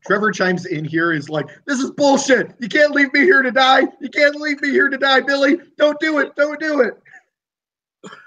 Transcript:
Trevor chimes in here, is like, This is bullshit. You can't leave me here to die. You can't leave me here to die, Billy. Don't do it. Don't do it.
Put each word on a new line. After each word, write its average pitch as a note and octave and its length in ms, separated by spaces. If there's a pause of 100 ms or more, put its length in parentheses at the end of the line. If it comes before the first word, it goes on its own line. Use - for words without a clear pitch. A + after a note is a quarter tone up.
Trevor G#3 260
chimes F3+ 340
in D#3 180
here, E3 300
is D3 160
like, D3+ 180 (180)
This C#4 140
is C4 120
bullshit. C4+ 680
You A#3+ 80
can't D4 240
leave C#4 220
me C#4+ 80
here C4 200
to B3+ 100
die. C4 300 (180)
You - 100
can't D4 260
leave D4 260
me D4 80
here C4+ 200
to C4+ 80
die, C4+ 240
Billy. C#4 360 (200)
Don't D4 220
do D#4 200
it. - 160
Don't D4 240
do D4+ 220
it. G#3+ 180 (1300)